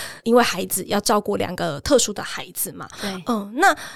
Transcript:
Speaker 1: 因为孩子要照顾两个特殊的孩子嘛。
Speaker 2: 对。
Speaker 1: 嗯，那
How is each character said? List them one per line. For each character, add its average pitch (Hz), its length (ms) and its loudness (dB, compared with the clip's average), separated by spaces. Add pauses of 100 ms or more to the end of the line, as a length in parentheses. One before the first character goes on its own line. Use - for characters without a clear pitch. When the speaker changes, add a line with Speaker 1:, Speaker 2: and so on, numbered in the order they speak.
(240)
Speaker 1:
因 233 100 4
为 247 80 8
孩 185 240 0
子 185 200 -4
要 202 140 0
照 208 200 2
顾 202 160 -2
两 190 180 -4
个 165 260 -4
特 269 180 6
殊 214 140 2
的 196 100 -8
孩 - 300 -8
子 - 200 -6
嘛。 151 160 -12 (120)
Speaker 2:
对。 202 100 -4 (160)
Speaker 1:
嗯， 208 300 -4
那 339 180 6 (220)